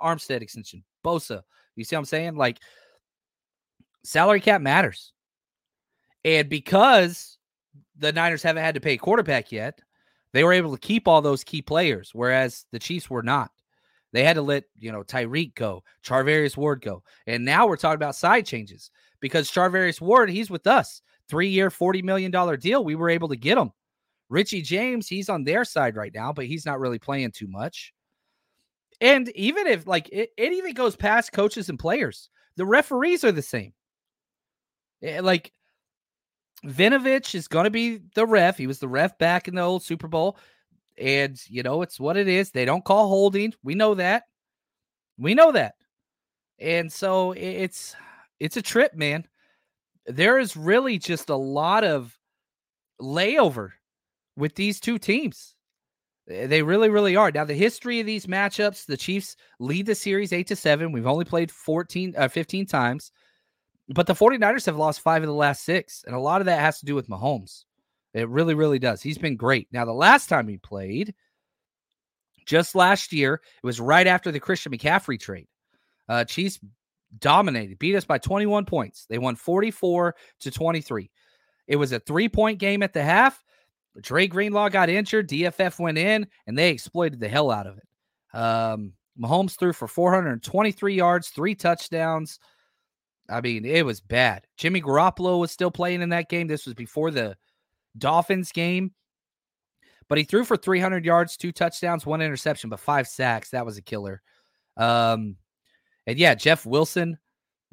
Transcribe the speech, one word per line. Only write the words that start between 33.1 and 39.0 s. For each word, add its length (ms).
are 80
the 120
same. 300
Eh, 180
like, 320
Vinovich 720
is 100
gonna 240
be 300
the 100
ref. 320
He 80
was 140
the 80
ref 280